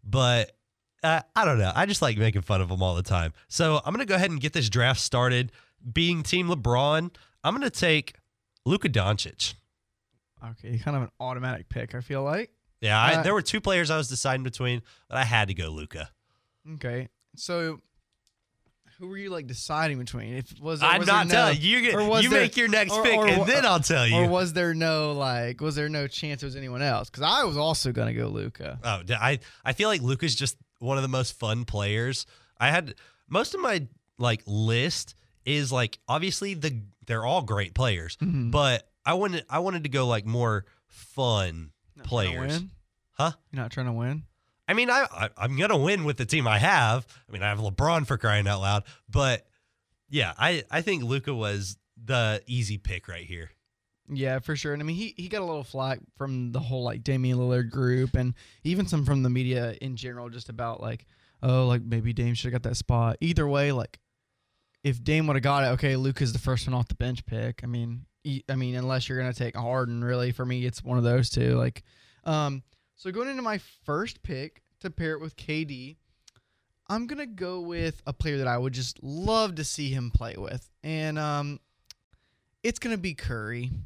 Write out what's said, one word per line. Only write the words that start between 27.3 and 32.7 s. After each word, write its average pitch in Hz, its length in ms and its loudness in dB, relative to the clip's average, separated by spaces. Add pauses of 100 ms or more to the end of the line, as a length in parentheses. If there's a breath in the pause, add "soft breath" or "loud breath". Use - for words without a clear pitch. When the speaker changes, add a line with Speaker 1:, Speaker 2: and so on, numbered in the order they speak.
Speaker 2:
was 156 120 -2
also 147 360 0
gonna 113 220 -2
go 117 140 -4
Luka. 104 540 -8
Speaker 1:
Oh, 104 200 -4
d-, 98 120 -4
I, 120 240 0 (260 loud breath)
I 131 80 -2
feel 202 160 0
like 185 140 0
Luka's 131 320 -2
just - 220 -4 (240)
one 131 180 -2
of 135 40 0
the 131 60 -2
most 131 300 -2
fun 113 260 -2
players. 107 640 -2 (320 soft breath)
I 127 120 4